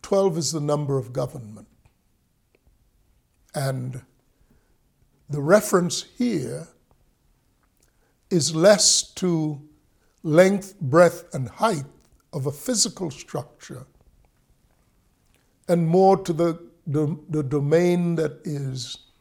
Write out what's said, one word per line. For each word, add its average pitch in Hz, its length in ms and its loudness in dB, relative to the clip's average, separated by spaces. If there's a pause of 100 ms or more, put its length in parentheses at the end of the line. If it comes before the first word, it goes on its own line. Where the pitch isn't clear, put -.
Twelve 196 340 0
is 147 160 -4
the 160 80 -4
number 147 380 -2
of 120 160 -8
government. 127 520 -10 (1900)
And 131 480 -6 (1300)
the 143 100 -6
reference 180 640 2 (140)
here 160 500 -4 (1600)
is 160 260 0
less 185 460 4 (140)
to 156 520 -4 (560)
length, 190 560 4
breadth, 170 540 4
and 131 160 -6
height 170 380 -2 (480)
of 139 120 -6
a 143 60 -4
physical 196 580 -4
structure - 760 -14 (1800)
and 170 180 2
more 190 320 6
to 190 140 -6
the, 165 280 0 (260)
the, 147 320 -2 (100)
the 151 140 -4
domain 170 720 2
that 156 280 -4
is 135 540 -8 (220)